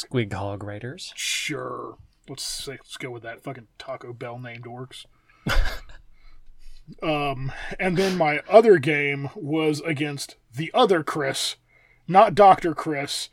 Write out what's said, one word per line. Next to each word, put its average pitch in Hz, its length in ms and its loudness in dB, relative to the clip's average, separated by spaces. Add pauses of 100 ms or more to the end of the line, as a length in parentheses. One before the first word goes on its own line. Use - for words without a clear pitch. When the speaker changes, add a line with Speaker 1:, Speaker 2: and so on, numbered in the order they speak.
Speaker 1:
Squig 113 260 0
Hog 98 280 -6
Riders? 107 540 -12
Speaker 2:
Sure. 123 800 -6 (320)
Let's 135 160 -12
say, - 280 -8
let's - 260 -16
go 131 120 -10
with 120 140 -12
that. 117 180 -14
Fucking 123 240 -12 (120)
Taco 127 340 -12
Bell 120 260 -12
named 120 280 -14
orcs. 123 400 -14 (400)
<laughs> - 80 0 (1500)
Um, 143 480 -2 (300)
and 185 160 0
then 190 220 0
my 151 300 2
other 214 300 10
game 143 560 -2
was 156 460 -2
against 147 560 -6 (180)
the 156 200 -8
other 196 280 4
Chris. - 540 -4 (500)
Not 190 280 6
Doctor 185 400 8
Chris. - 580 -6